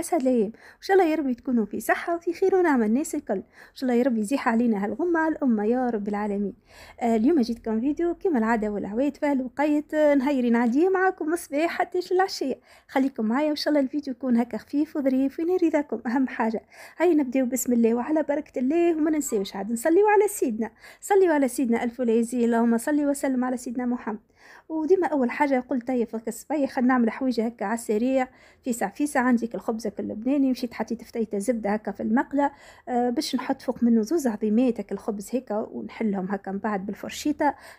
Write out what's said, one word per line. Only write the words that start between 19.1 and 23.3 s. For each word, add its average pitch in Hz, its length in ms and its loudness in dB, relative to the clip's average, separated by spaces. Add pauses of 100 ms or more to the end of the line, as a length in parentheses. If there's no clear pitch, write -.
ننساوش 233 460 -2
عاد 202 160 -4
نصليو 330 360 4
على 415 200 4
سيدنا، 226 420 -2 (300)
صليو 381 320 4
على 277 160 4
سيدنا 233 360 0
ألف 240 160 -6
ولا 233 120 2
يزيه، 233 320 2
اللهم 233 340 2
صل 294 280 0
وسلم 277 380 0